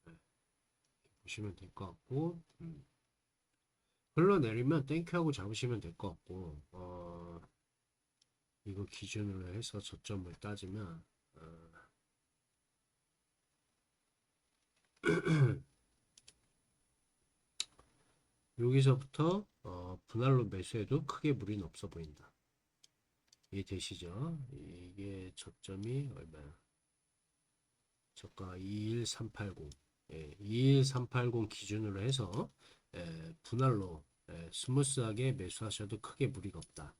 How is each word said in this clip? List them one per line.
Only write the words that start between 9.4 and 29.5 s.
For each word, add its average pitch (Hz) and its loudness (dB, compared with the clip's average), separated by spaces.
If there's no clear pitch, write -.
해서 104 -6
저점을 95 -8
따지면, 98 -8
어, 82 -18
<clears throat> 160 4
여기서부터, 135 6
어, 90 -8
분할로 123 6
매수해도 104 -2
크게 - 0
무리는 104 -2
없어 87 -10
보인다. 78 -12
이해되시죠? 98 -6
이게 92 -12
저점이 113 -6
얼마야? 78 -16
저가 - -12
이일삼팔공. 104 -4